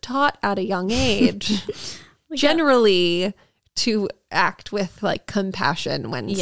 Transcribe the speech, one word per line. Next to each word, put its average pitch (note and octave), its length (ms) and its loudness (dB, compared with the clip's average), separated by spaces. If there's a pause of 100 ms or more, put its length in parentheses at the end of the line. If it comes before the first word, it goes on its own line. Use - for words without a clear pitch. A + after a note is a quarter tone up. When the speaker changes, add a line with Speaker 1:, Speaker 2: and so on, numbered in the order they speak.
Speaker 1:
taught C4+ 420 -2
at G3+ 140 0
a F#3+ 80 -2
young F#3 260 -2
Speaker 2:
<laughs> - 0 -
Speaker 1:
age G#3+ 720 0 (680)
Speaker 2:
Like, D4 100 -6
Speaker 1:
generally G#3+ 920 4 (420)
to G#3+ 320 0 (240)
act E3 400 -2
with, G3 300 -6
like, F3 240 -2
compassion F3 840 -4
when A#2 180 -6
Speaker 2:
Yes. G3 120 -2